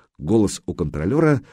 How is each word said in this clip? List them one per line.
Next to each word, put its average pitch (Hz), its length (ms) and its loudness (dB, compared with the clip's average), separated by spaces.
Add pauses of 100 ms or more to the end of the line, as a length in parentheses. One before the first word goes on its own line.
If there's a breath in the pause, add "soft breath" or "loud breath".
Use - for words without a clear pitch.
(180 soft breath)
Голос 98 480 0
у 85 80 -6
контролера, 110 680 0 (120)